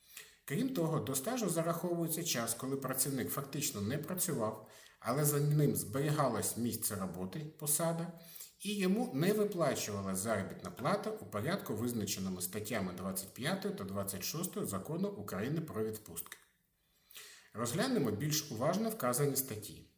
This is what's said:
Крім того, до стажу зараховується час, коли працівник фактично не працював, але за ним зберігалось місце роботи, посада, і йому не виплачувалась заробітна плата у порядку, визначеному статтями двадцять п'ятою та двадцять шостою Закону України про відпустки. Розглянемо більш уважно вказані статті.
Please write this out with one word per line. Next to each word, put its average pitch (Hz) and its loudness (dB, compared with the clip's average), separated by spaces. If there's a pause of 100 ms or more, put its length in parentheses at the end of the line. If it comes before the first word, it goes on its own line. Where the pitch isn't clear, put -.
(460)
Крім 214 0
того, 156 2
до 135 -2
стажу 226 0
зараховується 165 2
час, 117 2
коли 135 -2
працівник 131 0
фактично - -2
не 110 2
працював, 139 -2 (320)
але 143 2
за 143 4
ним 147 6
зберігалось 135 0
місце 110 0
роботи, 95 -4 (200)
посада, 165 0 (460)
і 208 -2
йому 202 4
не 165 6
виплачувалась 117 2
заробітна 92 -2
плата 196 0
у - -8
порядку, 135 -2
визначеному 98 0
статтями 101 -2
двадцять 92 -4
п'ятою 190 -2
та 98 -6
двадцять 98 -4
шостою 180 -2
Закону 160 -2
України 135 -2
про 110 -2
відпустки. - -6 (1160)
Розглянемо 147 2
більш 147 0
уважно 180 2
вказані 131 2
статті. 104 -4 (100)